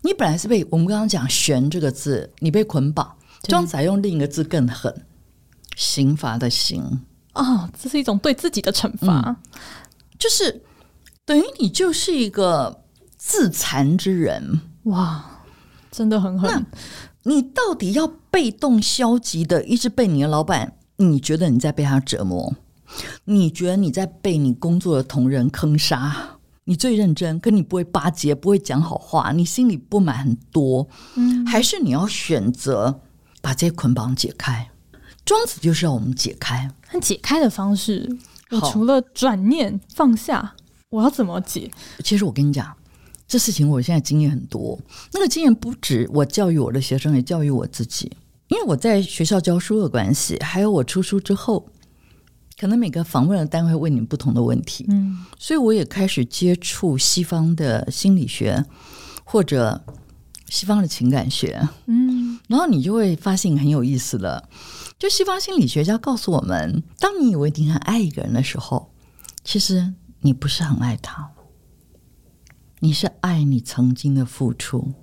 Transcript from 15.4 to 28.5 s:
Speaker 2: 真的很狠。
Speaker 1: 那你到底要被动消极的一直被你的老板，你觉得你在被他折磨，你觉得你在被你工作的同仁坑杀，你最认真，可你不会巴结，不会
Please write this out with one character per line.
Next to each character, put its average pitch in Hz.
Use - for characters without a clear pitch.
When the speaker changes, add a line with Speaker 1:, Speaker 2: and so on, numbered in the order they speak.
Speaker 2:
真 220
的 214
很 185
狠。 190
Speaker 1:
那 -
你 294
到 370
底 190
要 311
被 311
动 233
消 240
极 165
的 160
一 233
直 247
被 233
你 156
的 143
老 156
板， 156
你 165
觉 151
得 175
你 123
在 147
被 147
他 139
折 -
磨， 92
你 190
觉 175
得 180
你 190
在 185
被 185
你 139
工 170
作 170
的 131
同 131
仁 131
坑 151
杀， 143
你 180
最 233
认 196
真， 160
可 175
你 214
不 -
会 180
巴 -
结， 147
不 143
会 202